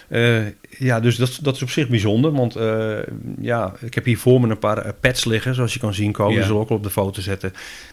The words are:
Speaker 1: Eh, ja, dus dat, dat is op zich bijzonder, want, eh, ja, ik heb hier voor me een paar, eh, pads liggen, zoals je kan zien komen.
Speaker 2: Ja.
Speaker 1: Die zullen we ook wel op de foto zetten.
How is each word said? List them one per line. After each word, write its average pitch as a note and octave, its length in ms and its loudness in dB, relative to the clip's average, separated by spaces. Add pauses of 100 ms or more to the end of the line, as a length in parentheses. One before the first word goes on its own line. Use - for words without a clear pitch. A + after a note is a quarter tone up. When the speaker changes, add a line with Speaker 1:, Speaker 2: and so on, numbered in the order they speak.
Speaker 1:
Eh, A#2 300 2 (320)
ja, B2 300 0
dus A#2 160 4
dat, B2 260 -2
dat C#3 140 -2
is - 60 -12
op B2+ 80 -4
zich C#3+ 200 0
bijzonder, A2+ 420 4
want, B2+ 240 0
eh, A2 420 -2 (420)
ja, A2+ 400 -2
ik A#2 140 -12
heb - 120 -6
hier A#2+ 120 2
voor B2+ 240 6
me A#2 80 4
een A2 100 -2
paar, G#2+ 180 0
eh, G#2+ 220 -6
pads B2+ 260 0
liggen, A#2+ 300 0
zoals A#2+ 180 -2
je A#2+ 60 -8
kan G#2+ 140 -2
zien G#2 180 0
komen. G#2 220 0
Speaker 2:
Ja. G2+ 40 2
Speaker 1:
Die F#2+ 100 2
zullen G#2+ 100 2
we G#2+ 60 0
ook G#2+ 60 -4
wel A2+ 80 2
op G#2 60 -8
de G2+ 60 -4 (120)
foto F#2+ 200 -4
zetten. F#2+ 320 -6 (400)